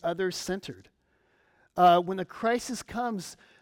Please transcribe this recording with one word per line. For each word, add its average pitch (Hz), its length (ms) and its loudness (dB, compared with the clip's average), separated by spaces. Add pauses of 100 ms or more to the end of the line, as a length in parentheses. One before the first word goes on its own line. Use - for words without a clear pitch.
other-centered. 170 840 -6 (880)
Uh, 180 240 8
when 185 160 -4
the 185 80 -4
crisis 233 580 -4
comes, 226 540 -6 (260)